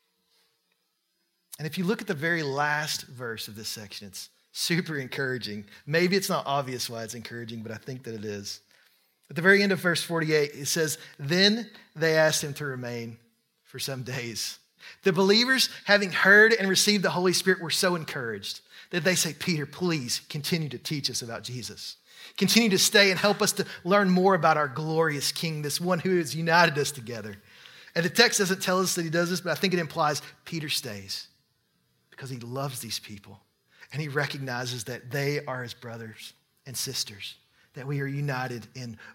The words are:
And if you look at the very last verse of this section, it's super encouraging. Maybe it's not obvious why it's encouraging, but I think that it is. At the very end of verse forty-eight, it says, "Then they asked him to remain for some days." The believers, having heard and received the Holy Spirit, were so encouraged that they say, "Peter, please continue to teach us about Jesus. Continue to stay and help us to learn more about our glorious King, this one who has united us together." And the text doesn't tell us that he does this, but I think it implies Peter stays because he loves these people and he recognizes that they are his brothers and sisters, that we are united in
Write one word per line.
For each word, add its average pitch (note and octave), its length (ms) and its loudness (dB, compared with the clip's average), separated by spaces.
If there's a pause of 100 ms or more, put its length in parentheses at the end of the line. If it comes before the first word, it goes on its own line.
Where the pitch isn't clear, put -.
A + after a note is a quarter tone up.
(1600)
And D3+ 80 -8
if D3+ 100 -6
you F#3 80 -2
look A3+ 160 0
at A3 60 -10
the F#3+ 80 -2
very E3 280 0
last D3 600 -2
verse A#2+ 440 -10
of G#2+ 100 -14
this A2 120 -10
section, G#2 400 -12
it's - 220 -14 (220)
super D#3+ 440 -2
encouraging. B2 680 -6 (200)
Maybe F3 300 4
it's F#3+ 140 0
not D#3+ 160 -2
obvious C3 420 -2
why A2+ 140 -8
it's A2 120 -10
encouraging, A#2 480 -10
but A2 100 -10
I A2 40 -10
think B2+ 280 -12
that A2+ 100 -8
it G#2+ 100 -10
is. G#2 360 -8 (680)
At C#3+ 80 -8
the E3+ 60 -2
very G3 200 8
end G3 100 4
of F3 80 0
verse F3 220 2
forty-eight, D#3 520 2
it C#3 120 -8
says, D#3 320 0 (200)
"Then F#3+ 500 2 (260)
they D#3 220 2
asked D#3 280 4
him C#3+ 100 -8
to D3+ 100 -8
remain A#2+ 540 -8 (460)
for - 140 -16
some C3 240 -6
days." A#2+ 560 -8 (440)
The G3 100 4
believers, A3 560 4 (160)
having G3+ 280 4
heard G#3 400 8
and G3 160 2
received G3+ 340 4
the F#3 80 2
Holy F3+ 220 2
Spirit, F#3 280 2
were D#3+ 100 -6
so F3+ 260 2
encouraged A#2+ 640 -8 (300)
that F3 140 -2
they F#3 120 4
say, D#3 180 0
"Peter, D3+ 320 -2
please D#3 640 -2
continue D3+ 400 -2
to F3+ 100 -10
teach C#3 320 -6
us B2 120 -6
about A2+ 200 -10
Jesus. A2+ 540 -12 (400)
Continue G#3+ 340 4
to F#3+ 80 4
stay G3+ 320 6
and F3 80 0
help G3+ 240 2
us G3 100 2
to F3+ 140 -4 (180)
learn G3 260 4
more F3+ 240 6
about D#3+ 220 4
our D3 120 0
glorious D#3 640 0
King, D#3+ 300 -6
this D3 180 -4
one F3 180 0
who F#3 200 2
has C#3+ 160 -2
united D#3+ 440 4
us C#3+ 140 0
together." A2 440 -10 (600)
And E3+ 80 2
the F3 60 0
text A3+ 280 4
doesn't F#3+ 220 0
tell F#3 200 2
us F#3 140 0
that E3+ 100 -2
he D#3+ 60 -4
does E3+ 200 2
this, F#3 100 0
but E3+ 120 -4
I - 20 0
think F#3+ 180 0
it F3 80 2
implies D3+ 400 0 (240)
Peter D#3 240 -6
stays G2+ 600 -6 (800)
because - 180 -14
he C3 80 -8
loves B2 440 -8
these A2 180 -8
people G#2 420 -16 (500)
and C#3+ 120 -8
he D3+ 60 -6
recognizes C3 760 -4
that B2 260 -12
they C#3+ 360 -2
are B2+ 160 -6
his A#2 100 -10
brothers A2+ 640 -14 (320)
and B2+ 100 -12
sisters, - 600 -8 (360)
that C3 140 -12
we C#3 160 -2
are C#3 40 -2
united C3 680 -4
in A#2+ 240 -12 (160)